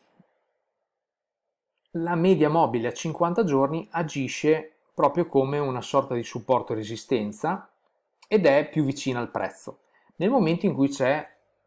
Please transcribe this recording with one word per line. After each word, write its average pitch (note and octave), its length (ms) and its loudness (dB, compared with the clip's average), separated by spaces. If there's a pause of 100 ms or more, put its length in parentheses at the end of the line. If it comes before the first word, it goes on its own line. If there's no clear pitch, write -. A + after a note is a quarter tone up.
(1900)
la E3+ 240 -2
media E3 340 4
mobile B2 380 0
a A#2+ 60 -4
cinquanta E3+ 500 -2
giorni D3 480 0
agisce D3+ 800 -2 (220)
proprio E3 340 2
come C#3 320 2
una C3 220 -4
sorta C3+ 340 0
di A#2+ 80 -2
supporto A#2+ 500 -2
e G#2+ 40 -4
resistenza A2 920 -4 (580)
ed G#3 180 4
è D3 240 4
più D#3 160 0
vicina B2+ 340 -4
al A#2 100 -6
prezzo. - 500 -8 (360)
Nel F3 140 0
momento F3 360 2
in E3+ 80 2
cui C#3 160 2
c'è C#3 400 -2 (380)